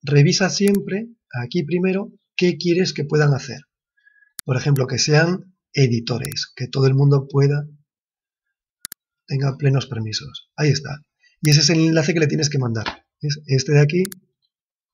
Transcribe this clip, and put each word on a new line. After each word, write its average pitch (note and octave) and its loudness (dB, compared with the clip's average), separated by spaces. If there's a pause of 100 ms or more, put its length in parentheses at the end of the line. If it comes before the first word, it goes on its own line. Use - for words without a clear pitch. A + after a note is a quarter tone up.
revisa D3+ 4
siempre G3+ 0 (340)
aquí D#3+ -4
primero F#3 -2 (240)
qué F3+ 0
quieres E3+ 0
que D3+ -6
puedan D3 2
hacer. A#2+ -8 (800)
Por B2+ -2
ejemplo, C3+ 0
que A#2+ -4
sean E3 0 (180)
editores, A#2 -2
que C3 -8
todo C3+ 0
el C3 4
mundo C#3 2
pueda, C#3+ 0 (1600)
tenga C3+ -4
plenos C3+ 0
permisos. A2 -10
Ahí D3+ 0
está. - -4 (380)
Y D3+ 0
ese D3 6
es - 2
el D#3+ 2
enlace D#3+ 2
que E3 -2
le D#3 2
tienes - -2
que C#3+ -2
mandar. A2+ -6 (160)
Es D3 -6
este C3+ 0
de D3 6
aquí. E3+ 2 (920)